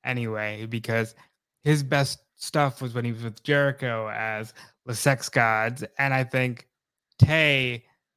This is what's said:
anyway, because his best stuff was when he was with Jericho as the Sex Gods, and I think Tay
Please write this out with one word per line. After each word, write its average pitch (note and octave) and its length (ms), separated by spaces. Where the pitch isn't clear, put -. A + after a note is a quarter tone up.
anyway, A2 640
because A2+ 480
his D3 180
best C#3 380
stuff - 460
was A#2+ 120
when A#2+ 100
he A#2+ 80
was A2+ 100
with A2 200
Jericho C3+ 680
as A2 420
the B2 80
Sex C3 340
Gods, A2+ 560
and C#3 160
I C3 100
think B2+ 440
Tay C#3 680